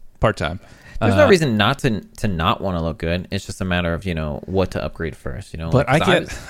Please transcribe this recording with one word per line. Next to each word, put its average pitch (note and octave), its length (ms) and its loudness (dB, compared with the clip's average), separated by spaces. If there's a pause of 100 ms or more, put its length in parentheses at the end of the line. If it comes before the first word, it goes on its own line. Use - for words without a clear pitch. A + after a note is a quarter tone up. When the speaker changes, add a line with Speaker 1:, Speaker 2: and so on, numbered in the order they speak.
(200)
Speaker 1:
part-time. F#2+ 400 0 (400)
Speaker 2:
There's G#2+ 160 2
no - 100 6
Speaker 1:
Uh, - 40 6
Speaker 2:
reason D#3 280 4
not G#2+ 220 2
to, A2+ 220 0 (160)
to - 100 -2
not E2+ 340 0
wanna F2+ 200 -2
look E2 160 -2
good. E2+ 340 -2
It's G2 140 -6
just - 160 -10
a G2 40 -4
matter F2 280 0
of, E2+ 120 -4
you F#2 80 -2
know, D#2 320 -4
what F#2 260 0
to - 120 -4
upgrade - 320 -6
first, - 380 -10
you E2 60 -8
know, D#2+ 100 -6
Speaker 1:
But B2+ 180 2
Speaker 2:
like, C3 80 2
Speaker 1:
I - 40 4
Speaker 2:
'cause F#2 100 0
I B2+ 40 6
Speaker 1:
get, C3+ 160 4
Speaker 2:
was - 80 -10 (120)